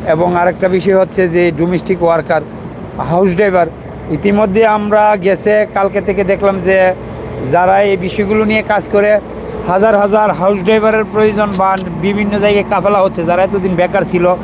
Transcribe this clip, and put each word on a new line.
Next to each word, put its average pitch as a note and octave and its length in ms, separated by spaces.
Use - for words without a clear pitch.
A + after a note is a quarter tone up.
এবং F3 280
আরেকটা F3 320
বিষয় F#3 320
হচ্ছে F#3 280
যে F3 300
ডোমেস্টিক F3 460
ওয়ার্কার, E3 380
হাউস E3+ 380
ড্রাইভার, F#3 320
ইতিমধ্যে G3+ 540
আমরা G#3+ 520
গেছে G3+ 560
কালকে G3 280
থেকে F#3+ 220
দেখলাম F#3+ 380
যে F#3 320
যারা F3+ 300
এই G3 160
বিষয়গুলো G3+ 480
নিয়ে G#3+ 160
কাজ G#3 300
করে, G#3 280
হাজার G3+ 300
হাজার G#3 340
হাউস F#3 320
ড্রাইভারের A3 400
প্রয়োজন G#3 540
বা F#3+ 180
বিভিন্ন G3+ 380
জায়গায় G#3 300
কাফেলা G3+ 300
হচ্ছে। F#3 240
যারা F3 200
এতদিন F#3+ 320
বেকার F3+ 260
ছিল F3+ 320